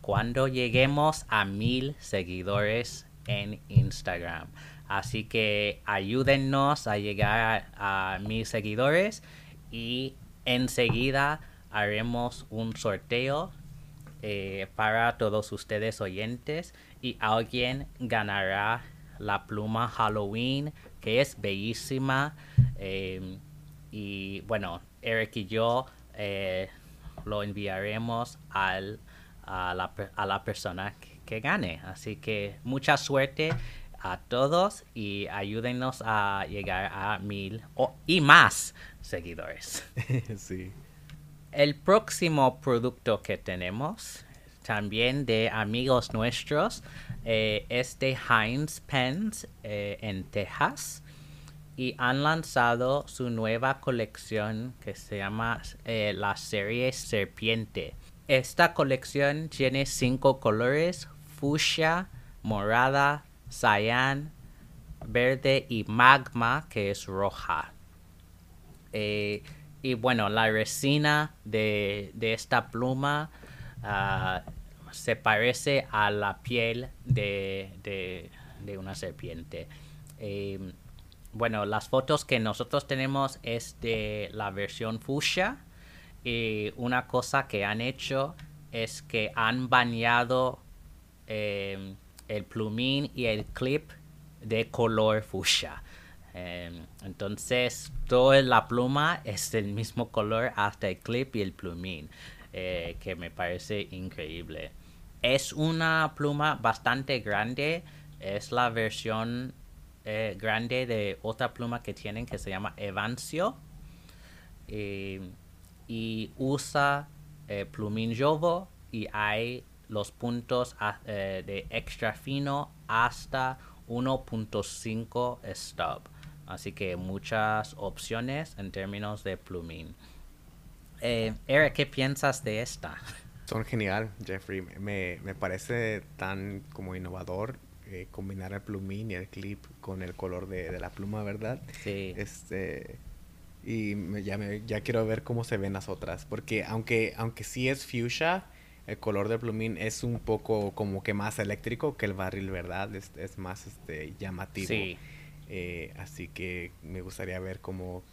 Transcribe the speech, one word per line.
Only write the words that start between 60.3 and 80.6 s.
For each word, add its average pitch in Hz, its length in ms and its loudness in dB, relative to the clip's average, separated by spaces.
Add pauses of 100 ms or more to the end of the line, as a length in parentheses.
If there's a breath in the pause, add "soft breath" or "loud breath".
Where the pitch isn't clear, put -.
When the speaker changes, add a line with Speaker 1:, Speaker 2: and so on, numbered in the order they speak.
Speaker 1:
colores: 131 680 2 (280)
fucsia, 160 720 4 (340 loud breath)
morada, 127 840 6 (240)
cyan, 127 840 4 (720 loud breath)
verde 131 640 4
y 110 160 0
magma, 123 840 8
que 101 220 0
es - 160 -4
roja. 95 640 -2 (1200)
Eh, 104 500 0 (400 loud breath)
y 127 120 2
bueno, 113 340 4
la 110 220 6
resina 147 840 4 (100)
de, 104 720 2
de 110 180 0
esta 117 380 2
pluma, 139 600 0 (520 loud breath)
ah, 95 600 2 (500)
se - 240 0
parece 123 720 4
a 104 200 6
la 104 320 0
piel 120 460 0 (160)
de, 98 680 0 (100)
de, 92 480 -6 (340 loud breath)
de 101 140 -8
una 95 160 -8
serpiente. 85 760 -10 (500 loud breath)
Eh, 101 540 -6 (600)